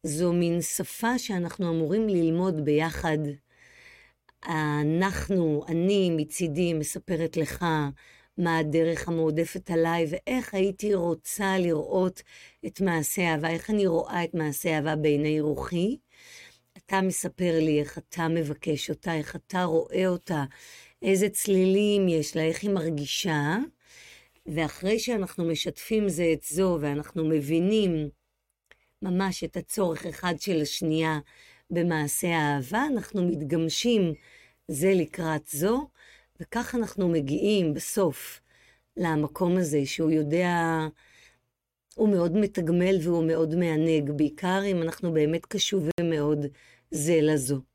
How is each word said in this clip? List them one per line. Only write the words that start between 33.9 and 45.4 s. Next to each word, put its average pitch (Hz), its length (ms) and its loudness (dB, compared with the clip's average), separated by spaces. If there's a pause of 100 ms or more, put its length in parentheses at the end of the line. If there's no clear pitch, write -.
זה 170 260 2
לקראת 160 520 -2
זו, 220 420 -2 (520)
וכך 233 340 -6
אנחנו 202 340 0
מגיעים 165 680 2
בסוף - 640 -2 (560)
למקום 165 600 0
הזה 151 300 0
שהוא 160 240 0
יודע, 165 680 2 (1160)
הוא 220 140 2
מאוד 175 280 2
מתגמל 185 680 2
והוא 170 220 2
מאוד 160 300 2
מענג, 160 560 2
בעיקר 151 540 0
אם 185 180 0
אנחנו 165 300 -4
באמת 156 340 2